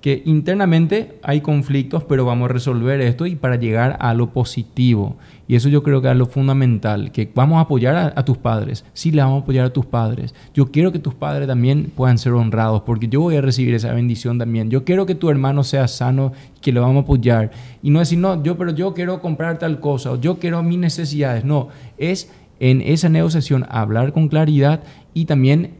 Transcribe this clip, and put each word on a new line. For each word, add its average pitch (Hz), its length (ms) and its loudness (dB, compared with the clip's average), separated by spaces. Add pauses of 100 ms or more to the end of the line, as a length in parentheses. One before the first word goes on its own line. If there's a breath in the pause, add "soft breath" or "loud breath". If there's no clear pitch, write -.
Que 139 240 -2
internamente 165 1000 0
hay 147 200 0
conflictos, 143 640 -2
pero 131 200 -2
vamos 123 240 0
a 127 60 -4
resolver 127 480 -2
esto 127 240 0
y 180 100 -6
para 127 200 -2
llegar 117 440 0
a 117 140 0
lo 117 160 0
positivo. 120 840 -2 (300 loud breath)
Y 120 100 2
eso 120 120 2
yo 143 140 4
creo 139 180 2
que 131 100 0
es 127 60 2
lo 127 80 2
fundamental, 120 880 0
que 107 220 -4
vamos 151 240 4
a 160 40 4
apoyar 139 340 2
a, 165 200 0
a 131 80 0
tus 127 140 0
padres. 113 560 -4
Sí, - 160 -4
le 151 100 4
vamos 135 200 2
a - 20 -4
apoyar 131 240 0
a 127 80 -2
tus 135 100 0
padres. 120 500 -4 (200 loud breath)
Yo 135 160 2
quiero 175 200 2
que 175 80 -4
tus 135 140 -6
padres 143 360 -4
también 131 460 0
puedan 123 220 2
ser 120 160 0
honrados, 110 540 0
porque 113 220 -2
yo 135 120 0
voy 165 160 0
a 139 60 0
recibir 123 320 0
esa 117 180 -2
bendición 120 460 -2
también. 113 320 -2
Yo 135 140 0
quiero 185 200 0
que 185 100 -2
tu 165 140 -2
hermano 139 340 0
sea 131 240 0
sano, 131 460 -2 (300 loud breath)
que 139 100 0
lo 120 80 2
vamos 131 220 4
a - 20 0
apoyar. 117 460 2 (320 loud breath)
Y 143 80 0
no 151 80 4
decir, 170 200 2
"No, 180 240 0
yo, 165 140 -2
pero 175 140 -4
yo 180 240 -4
quiero 180 260 -6
comprar 165 380 -4
tal 156 220 -4
cosa, 131 320 -4
o 123 80 -4
yo 175 180 -2
quiero 170 240 -4
mis 170 160 0
necesidades". 147 680 -2
No, 139 240 0 (300 loud breath)
es 175 320 -4 (300 loud breath)
en 127 200 4
esa 165 280 2
negociación 160 600 2
hablar 113 440 -2
con 160 160 2
claridad 151 520 2 (340 loud breath)
y 165 120 0
también 143 540 2